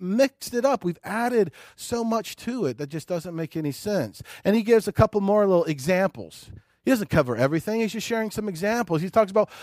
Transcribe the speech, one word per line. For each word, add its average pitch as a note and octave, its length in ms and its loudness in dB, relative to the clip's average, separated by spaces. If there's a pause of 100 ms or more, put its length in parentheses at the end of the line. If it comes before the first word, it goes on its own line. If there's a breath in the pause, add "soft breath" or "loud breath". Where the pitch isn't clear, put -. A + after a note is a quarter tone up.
mixed A#3 540 -2
it A#3+ 100 0
up. C4+ 200 0
We've F3 200 -4
added A3 480 0 (240 loud breath)
so A#3+ 260 -6
much A3+ 340 -4
to A#3 300 -4
it A#2+ 120 -4
that D3 100 -8
just D3+ 180 -10
doesn't E3+ 300 -6
make D#3+ 200 -6
any D#3 140 -4
sense. D3+ 520 -4 (220 loud breath)
And G3+ 120 4
he A#3 60 2
gives A3 260 4
a G3 40 -2
couple G#3+ 280 4
more G3+ 260 4
little F3 180 4
examples. D#3 840 -2 (340 soft breath)
He A#3 60 2
doesn't G#3+ 200 2
cover B2+ 260 2
everything. D#3 440 0
He's A3+ 120 -2
just A3 140 -8
sharing A3 260 -2
some A3 160 -6
examples. F#3 540 -2
He F#3 60 -2
talks G#3 220 2
about G#3 200 2 (120)